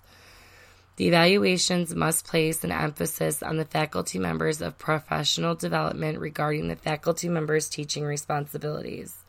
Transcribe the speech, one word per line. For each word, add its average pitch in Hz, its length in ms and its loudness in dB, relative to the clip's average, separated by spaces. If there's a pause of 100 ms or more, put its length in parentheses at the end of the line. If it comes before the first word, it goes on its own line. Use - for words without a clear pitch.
(960)
The 180 100 2
evaluations 175 880 6
must 165 320 0
place 160 360 2
an 175 80 -2
emphasis 156 720 -2
on - 160 -4
the 156 80 -2
faculty 160 540 -2
members 82 420 0
of - 160 -6
professional 156 800 0
development 160 640 -2
regarding 151 480 -2
the 170 80 -2
faculty 165 520 -2
members' 156 420 0
teaching 147 340 -6
responsibilities. 147 1120 -6 (140)